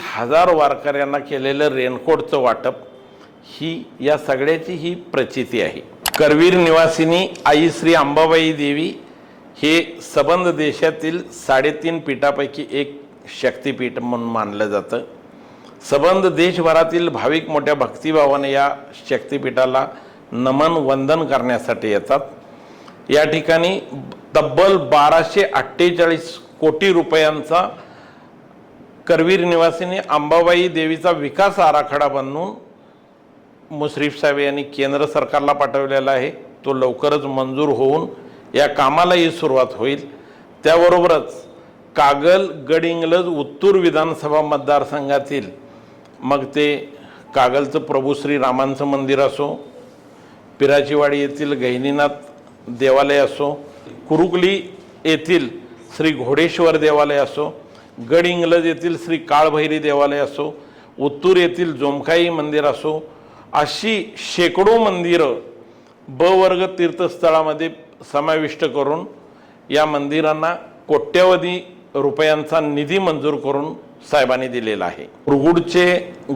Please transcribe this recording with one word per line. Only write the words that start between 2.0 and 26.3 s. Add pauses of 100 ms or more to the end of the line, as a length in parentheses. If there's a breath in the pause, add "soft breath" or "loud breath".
वाटप (680 loud breath)
ही (160)
या
सगळ्याची
ही
प्रचिती
आहे. (380)
करवीर
निवासिनी (160)
आई
श्री
अंबाबाई
देवी (680 loud breath)
हे (160)
सबंध
देशातील
साडेतीन
पीठापैकी
एक (400)
शक्तिपीठ
म्हणून
मानलं
जातं. (920 loud breath)
सबंध
देशभरातील
भाविक
मोठ्या
भक्तिभावाने
या (360)
शक्तिपीठाला (460 loud breath)
नमन
वंदन
करण्यासाठी
येतात. (880 loud breath)
या
ठिकाणी (560)
तब्बल
बाराशे
अठ्ठेचाळीस (220)